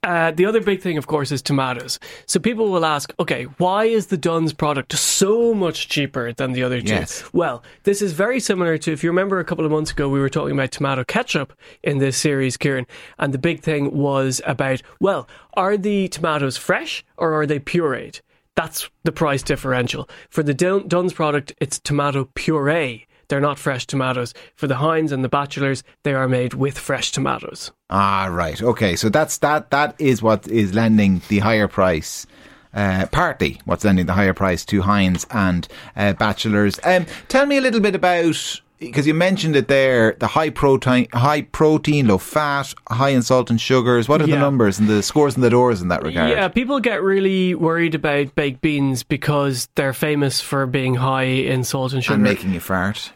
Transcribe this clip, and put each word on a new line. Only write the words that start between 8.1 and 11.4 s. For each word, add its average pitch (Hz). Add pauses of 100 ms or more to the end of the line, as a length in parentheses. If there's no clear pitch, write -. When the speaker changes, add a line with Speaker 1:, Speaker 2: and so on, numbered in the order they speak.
Speaker 1:
very 214
similar 175
to, 160
if 143
you 170
remember 190
a 160
couple 170
of 151
months 156
ago, 139
we 139
were 135
talking 143
about 135
tomato 135
ketchup 165 (300)